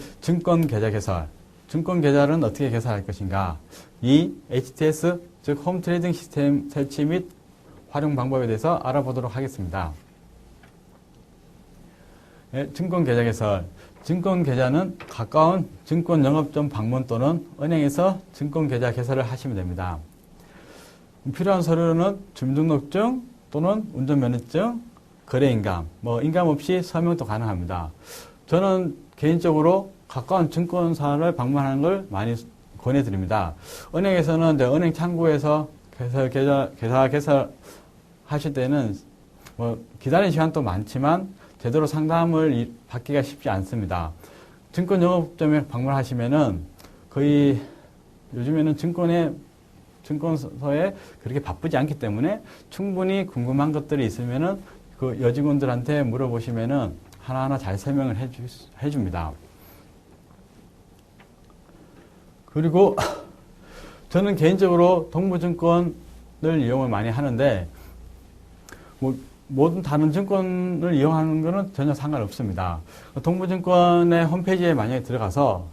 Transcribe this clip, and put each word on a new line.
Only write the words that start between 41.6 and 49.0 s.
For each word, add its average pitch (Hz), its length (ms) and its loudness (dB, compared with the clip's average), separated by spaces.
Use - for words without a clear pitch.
상담을 156 680 2
이-, 117 180 -2
받기가 139 340 -2
쉽지 - 280 -6
않습니다. 95 600 -2
증권 180 300 2
영업점에 156 680 2
방문하시면은 127 960 0
거의 143 520 4
요즘에는 147 440 0
증권에, 170 540 0